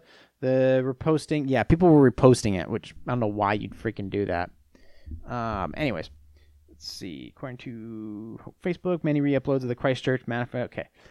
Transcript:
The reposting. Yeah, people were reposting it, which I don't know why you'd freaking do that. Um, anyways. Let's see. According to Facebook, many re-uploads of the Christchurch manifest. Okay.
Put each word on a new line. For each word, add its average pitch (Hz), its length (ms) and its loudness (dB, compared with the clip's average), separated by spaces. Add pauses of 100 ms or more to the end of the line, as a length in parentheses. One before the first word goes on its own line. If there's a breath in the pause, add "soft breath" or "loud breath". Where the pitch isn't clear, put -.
(400 soft breath)
The 131 440 2
reposting. 151 640 -2
Yeah, 131 140 2
people 165 280 6
were 147 200 10
reposting 117 500 4
it, - 80 -6
which - 280 -8 (120)
I - 40 -6
don't 123 80 -2
know 113 80 0
why 104 260 0
you'd 107 220 -6
freaking 104 340 -8
do 101 160 -2
that. 90 240 -4 (800 loud breath)
Um, 107 500 -6
anyways. 107 320 -4 (580)
Let's - 240 -18
see. 67 440 -14
According 127 220 -14
to 110 840 -12 (240)
Facebook, 180 400 -4
many 147 180 2
re-uploads 135 420 0
of 127 40 -4
the 120 80 -4
Christchurch 131 500 -2
manifest. 120 480 -6
Okay. - 140 -10 (240 soft breath)